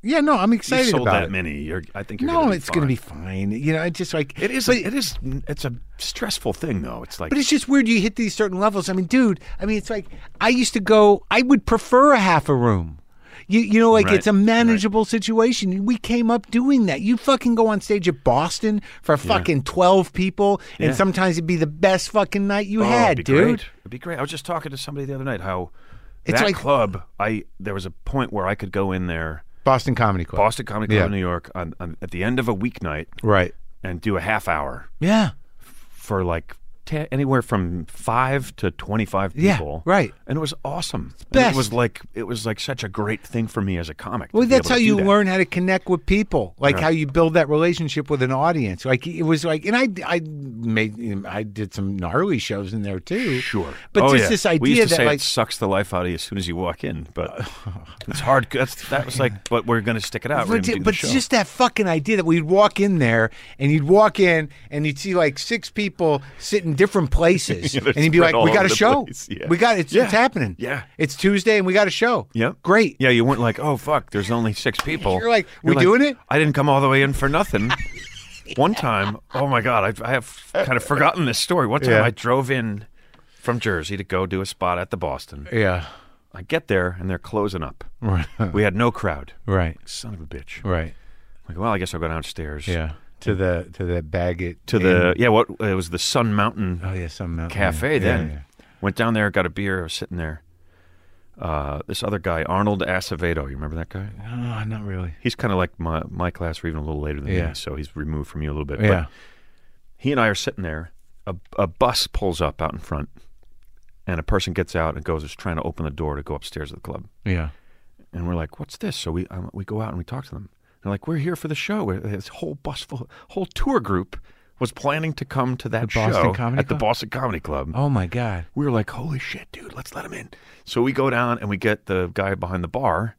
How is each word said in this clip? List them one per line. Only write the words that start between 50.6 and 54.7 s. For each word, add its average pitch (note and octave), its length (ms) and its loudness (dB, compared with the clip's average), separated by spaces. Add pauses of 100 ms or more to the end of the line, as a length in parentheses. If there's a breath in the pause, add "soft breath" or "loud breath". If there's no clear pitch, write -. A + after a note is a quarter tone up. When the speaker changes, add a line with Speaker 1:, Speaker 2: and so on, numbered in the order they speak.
Speaker 1:
I G2+ 160 -6
did G#2 320 -8
some G2 240 -4
gnarly B2 400 -2
shows G2+ 340 -6
in A2 100 -6
there G2 180 -6
too. E3+ 400 -4
Speaker 2:
Sure. E2 340 -4 (180 loud breath)
Speaker 1:
But G#3 120 4
Speaker 2:
Oh, C#3 80 6
Speaker 1:
just A#2+ 120 6
Speaker 2:
yeah. F#2 40 2
Speaker 1:
this G#3 160 0
Speaker 2:
We F#3+ 60 4
Speaker 1:
idea D#3+ 180 2
Speaker 2:
used A#3 140 6